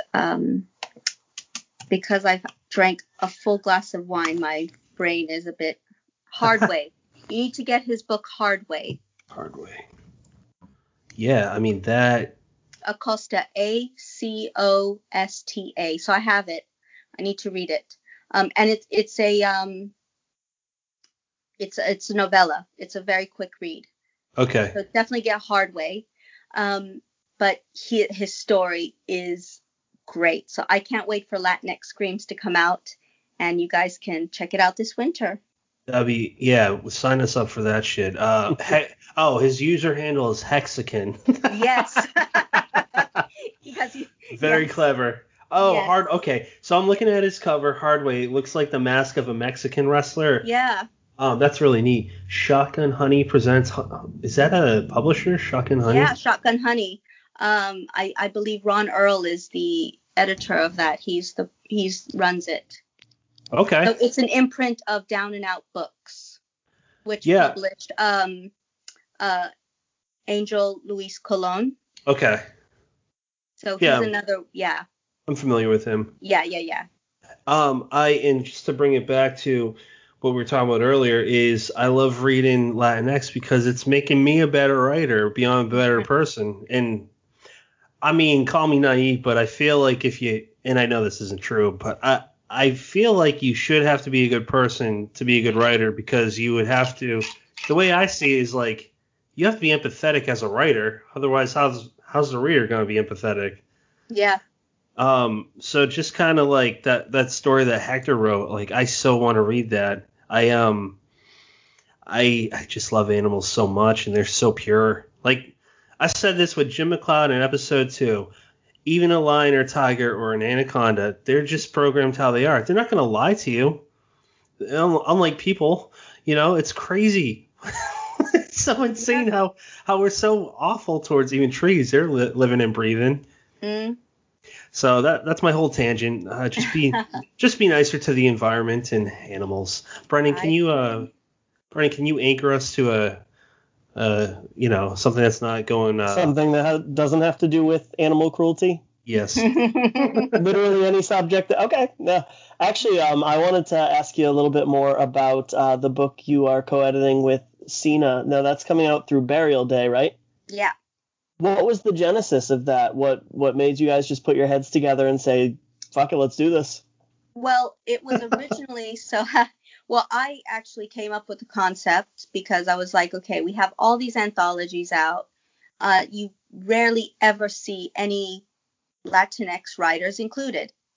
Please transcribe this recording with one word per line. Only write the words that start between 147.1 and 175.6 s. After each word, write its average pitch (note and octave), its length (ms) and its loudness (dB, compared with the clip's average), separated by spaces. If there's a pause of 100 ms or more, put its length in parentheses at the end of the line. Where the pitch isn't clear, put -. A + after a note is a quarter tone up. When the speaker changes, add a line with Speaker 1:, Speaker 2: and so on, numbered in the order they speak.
Speaker 3:
have D#3+ 180 0
to E3 80 2
do D#3+ 180 2
with D#3+ 320 -2
animal D#3 320 2
cruelty? E3 540 0 (220)
Speaker 2:
Yes. G#2+ 320 -4
Speaker 1:
<laughs> A#3+ 440 0 (140)
Speaker 3:
Literally G3+ 920 2
any F#3+ 160 2
subject. F#3 500 0
Okay. B3+ 460 0
No. F3+ 260 0 (360)
Actually, G3+ 420 2
um, D3 220 2
I D3+ 160 2
wanted F3+ 280 2
to E3 100 0
ask D3+ 400 0
you D3+ 120 4
a - 20 4
little C#3+ 200 2
bit C#3+ 160 2
more C#3 280 2
about, C3+ 580 0
uh, C3+ 240 2
the C3+ 120 -2
book F3+ 380 -2
you C#3+ 200 2
are C3 140 2
co-editing C3+ 640 2
with C3 180 2 (260)
Sina. D3 580 0
Now, C#3 160 2
that's C#3+ 220 0
coming E3 240 2
out D3+ 200 0
through C#3 140 2
Burial C#3 440 2
Day, B2 220 2
right? B2+ 300 0 (320)
Speaker 1:
Yeah. G3+ 220 -4 (640)
Speaker 3:
What G3 280 2
was A#3 180 0
the G#3+ 100 0
genesis E3+ 560 0
of C3 160 0
that? B2+ 300 0
What, C3+ 320 0
what C3+ 280 -2
made C#3+ 240 2
you D3+ 80 4
guys C#3+ 200 2
just C3+ 160 -6
put C#3+ 120 2
your C#3 120 2
heads C#3 240 -2
together C#3 360 2
and C3+ 140 0
say, B2+ 360 2 (340)
"Fuck C#3+ 200 0
it, D#3+ 60 0
let's C3+ 180 0
do D#3 140 2
this"? D#3 320 -2 (540)
Speaker 1:
Well, B3 500 -2
it A#3+ 180 -4
was B3+ 180 -2
Speaker 3:
<laughs> A#3 100 -12
Speaker 1:
originally, A#3+ 640 -6
so, A3 280 -4 (320)
<laughs> - 320 -20
well, A#3 240 0
I C4+ 360 -4
actually A3 400 -12
came G#3 240 -12
up G#3 180 -8
with G3+ 100 -14
the A#3 60 -20
concept F#3 880 -2
because F#3 340 -2
I F3+ 80 2
was F3+ 200 -6
like, F3 180 2
"Okay, F3+ 280 -6
we F3+ 120 -4
have G3 260 0
all A#3 200 4
these A#3+ 180 -8
anthologies F3 760 -2
out. E3 360 -2 (520)